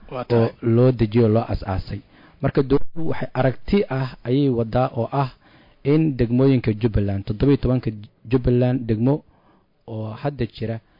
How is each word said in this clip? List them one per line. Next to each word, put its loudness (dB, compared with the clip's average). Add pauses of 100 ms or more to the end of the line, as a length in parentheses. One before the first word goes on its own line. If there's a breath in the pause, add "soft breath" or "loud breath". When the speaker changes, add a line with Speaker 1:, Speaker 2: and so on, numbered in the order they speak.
(120)
Speaker 1:
Waa -10
Speaker 2:
oo -8
Speaker 1:
tahay. 2 (120)
Speaker 2:
loo 4
dejiyo, 2
loo 2
as-aasay. -6 (420 loud breath)
Marka 0
dowladdu 2
waxay -4
aragti 0 (120)
ah -4 (160)
ayay 2
wadaa 0
oo -2
ah -2 (560 soft breath)
in 2
degmooyinka 2
Jubbaland, -2
toddoba 0
iyo 4
tobanka 0 (360)
Jubbaland 2
degmo 0 (640 soft breath)
oo -8
hadda -6
jira -6 (200 loud breath)